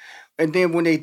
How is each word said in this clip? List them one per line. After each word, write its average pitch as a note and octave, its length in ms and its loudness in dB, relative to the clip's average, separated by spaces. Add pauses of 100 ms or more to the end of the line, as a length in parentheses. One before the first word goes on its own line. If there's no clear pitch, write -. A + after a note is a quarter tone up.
(380)
and D#3 160 0
then F3+ 200 0
when E3+ 100 0
they D#3+ 200 0